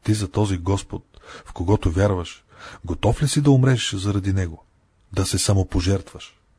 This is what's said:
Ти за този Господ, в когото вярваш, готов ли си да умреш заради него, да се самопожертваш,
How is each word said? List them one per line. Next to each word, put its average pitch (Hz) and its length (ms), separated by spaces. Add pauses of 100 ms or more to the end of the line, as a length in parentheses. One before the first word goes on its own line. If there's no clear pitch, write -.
Ти 107 120
за 101 160
този 98 280
Господ, 92 640 (260)
в - 60
когото 90 380
вярваш, 92 540 (400)
готов 104 380
ли 143 60
си - 120
да 143 100
умреш 131 440
заради 98 380
него, 90 320 (480)
да - 140
се 98 120
самопожертваш, 95 1000 (200)